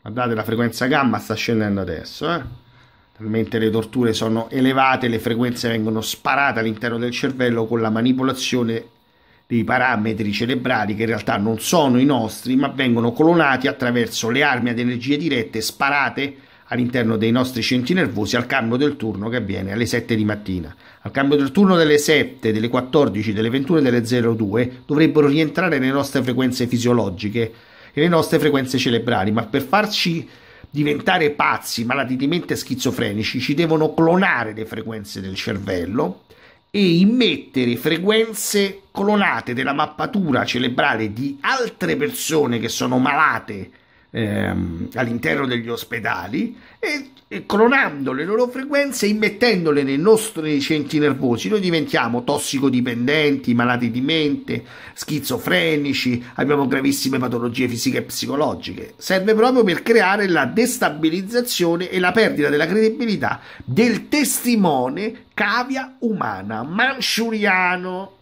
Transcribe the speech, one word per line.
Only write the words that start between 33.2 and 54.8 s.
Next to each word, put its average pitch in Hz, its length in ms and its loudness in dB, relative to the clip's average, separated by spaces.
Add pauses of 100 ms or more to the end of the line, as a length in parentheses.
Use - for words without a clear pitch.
ci 143 140 -2
devono 156 400 2
clonare 165 600 2
le 110 120 -8
frequenze 107 560 -10
del 95 140 -8
cervello 98 880 -4 (540)
e 180 220 4
immettere 175 800 2
frequenze 202 1040 0 (100)
clonate 190 600 0
della 135 200 -2
mappatura 151 720 0
cerebrale 123 680 0
di 139 280 -6
altre 214 540 -2
persone 135 640 0
che 113 100 -4
sono 127 300 -2
malate, 131 720 0 (440)
ehm, 95 800 -2
all'interno 127 540 -2
degli 120 200 -4
ospedali 113 880 -6 (240)
e, 294 300 -6 (180)
e - 180 -12
clonando 202 680 2
le 139 120 -4
loro 226 220 0
frequenze, 277 600 -2
immettendole 208 720 2
nei 139 160 0
nostri 160 640 2
centri 151 380 0
nervosi, 139 500 0
noi 214 100 2
diventiamo 143 640 0
tossicodipendenti, 131 1300 0
malati 120 340 2
di 123 120 -4
mente, 143 600 -2 (300)